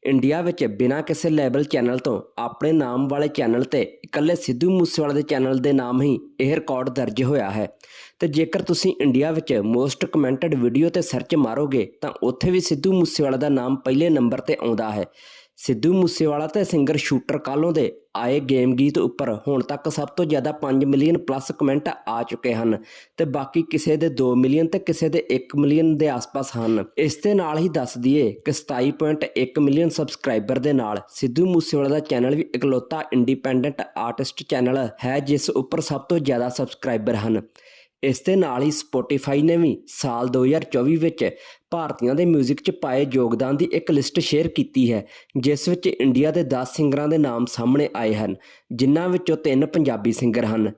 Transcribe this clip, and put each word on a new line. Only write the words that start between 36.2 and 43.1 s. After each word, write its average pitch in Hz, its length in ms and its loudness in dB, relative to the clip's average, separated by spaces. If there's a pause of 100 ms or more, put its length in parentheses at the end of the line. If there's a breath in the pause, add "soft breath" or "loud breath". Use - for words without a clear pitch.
ਸਬਸਕ੍ਰਾਈਬਰ 120 680 -4
ਹਨ। 107 260 0 (600 soft breath)
ਇਸ 135 180 0
ਦੇ 185 140 0
ਨਾਲ 139 280 0
ਹੀ 151 40 2
Spotify 143 760 -2
ਨੇ 165 140 4
ਵੀ 160 300 0
ਸਾਲ 123 400 -4
ਦੋ 127 180 2
ਹਜ਼ਾਰ 151 180 2
ਚੌਵੀ 135 320 0
ਵਿੱਚ 160 340 0 (420 loud breath)
ਭਾਰਤੀਆਂ 143 440 -2
ਦੇ 175 100 2
ਮਿਊਜ਼ਿਕ 143 360 2
'ਚ 180 100 0
ਪਾਏ 143 420 -2